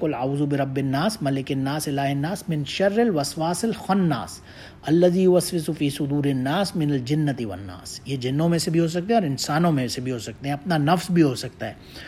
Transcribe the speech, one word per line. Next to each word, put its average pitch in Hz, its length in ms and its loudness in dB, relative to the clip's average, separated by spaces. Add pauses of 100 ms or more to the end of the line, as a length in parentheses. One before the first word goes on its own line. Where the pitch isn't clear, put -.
"قُلْ 156 140 -2
اَعُوذُ 135 280 -2
بِرَبِّ 139 340 -2
النَّاسِ، 143 460 -2
ملک 135 300 -2
النَّاسِ، 139 360 -2
الہ 139 120 -2
النَّاسِ، 143 480 -2
مِنْ 151 180 -2
شَرِّ 196 320 2
الْوَسْوَاسِ 170 680 0
الْخَنَّاسِ، 180 760 0 (420)
الذی 175 400 6
یوسوس 175 560 4
فی 147 120 0
صُدُورِ 143 340 -2
النَّاسِ، 143 520 0
مِنَ 151 160 2
الجنۃ 139 520 0
وَالنَّاسِ۔" 98 640 -12
یہ 135 100 -4
جنوں 135 320 0
میں 170 100 2
سے 165 120 -2
بھی 165 100 2
ہو 165 80 2
سکتے 175 200 -4
ہیں 233 60 2
اور 226 80 4
انسانوں 151 500 0
میں 131 160 0
سے 110 120 -6
بھی 127 120 -4
ہو 120 60 -4
سکتے 113 300 -10
ہیں، 143 40 -2
اپنا 160 240 0
نفس 165 340 2
بھی 175 120 6
ہو 139 120 4
سکتا 113 340 -8
ہے۔ 107 60 -10 (340)